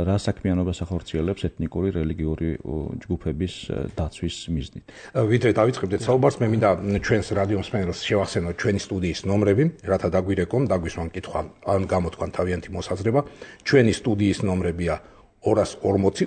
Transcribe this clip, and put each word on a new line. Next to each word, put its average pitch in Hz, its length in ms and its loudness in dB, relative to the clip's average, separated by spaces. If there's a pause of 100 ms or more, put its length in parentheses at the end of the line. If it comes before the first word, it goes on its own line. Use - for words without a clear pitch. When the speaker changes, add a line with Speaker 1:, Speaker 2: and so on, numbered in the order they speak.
Speaker 1:
რა 92 180 2
საქმიანობას 90 640 0
ახორციელებს 87 640 -2
ეთნიკური, 85 480 -2
რელიგიური, 78 640 -2
ო, - 180 -8 (240)
ჯგუფების, 85 560 -4 (120)
ა, - 120 -4 (120)
დაცვის - 460 -6 (100)
მიზნით? 73 380 -4 (260)
Speaker 2:
ა, 123 120 0
ვიდრე 113 300 4
დავიწყებდეთ 104 500 2
საუბარს, 131 360 4
მე 120 100 2
მინდა, 110 240 4
მ, 101 260 0
ჩვენს 104 300 0
რადიო 98 300 0
მსმენელს 95 420 -4
შევახსენო 92 500 0
ჩვენი 98 320 0
სტუდიის 90 380 -2
ნომრები, 101 440 4 (160)
რათა 92 300 0
დაგვირეკონ, 92 540 2
დაგვისვან 87 460 -2
კითხვა, - 300 -6 (220)
ან 98 200 2
გამოთქვან 92 480 -2
თავიანთი 90 400 -2
მოსაზრება. 95 500 0 (400)
ჩვენი 123 340 6
სტუდიის 104 460 2
ნომრებია 87 540 -2 (480)
ორას 104 360 0
ორმოცი, 98 480 2